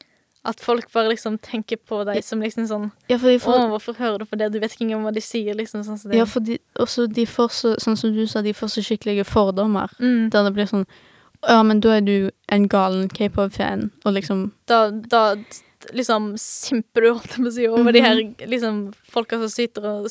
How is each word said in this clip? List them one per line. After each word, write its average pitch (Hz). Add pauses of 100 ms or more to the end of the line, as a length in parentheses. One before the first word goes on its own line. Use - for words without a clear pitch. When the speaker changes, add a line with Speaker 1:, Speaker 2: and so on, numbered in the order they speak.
(460)
Speaker 1:
at 226
folk 233
bare 226
liksom 220
tenker 220
på 208
deg 202
Speaker 2:
Ja. -
Speaker 1:
som 220
liksom 226
sånn, 208 (160)
Speaker 2:
Ja, 247
fordi 247
for 247
Speaker 1:
«Å, 240
hvorfor 214
hører 226
du 214
på -
det? 214
Du 214
vet 214
ikke -
engang 220
hva 214
de 214
sier», 208
liksom, 214
sånn 214
som 202
det. 226
Speaker 2:
Ja, 233
fordi 226 (160)
også 240
de 233
får 240
så, 226
sånn 220
som 220
du 220
sa, 214
de 208
får 220
så 208
skikkelige 208
fordommer. 196 (120)
Speaker 1:
Mm. 240
Speaker 2:
Der 208
det 196
blir 208
sånn, 196 (640)
«Ja, 226
men 214
da 220
er 214
du 196 (180)
en 202
galen 190
K-pop-fan», 202 (140)
og 208
liksom 196 (160)
Speaker 1:
Da, 226
da, 220 (580)
liksom, 214
simper -
du, 226
holdt 233
jeg 240
på 233
å 240
si, 233
over 233
de 240
her, 226
Speaker 2:
Mhm. 220 (140)
Speaker 1:
liksom, 214 (160)
folka 226
som 226
sitter 226
og 208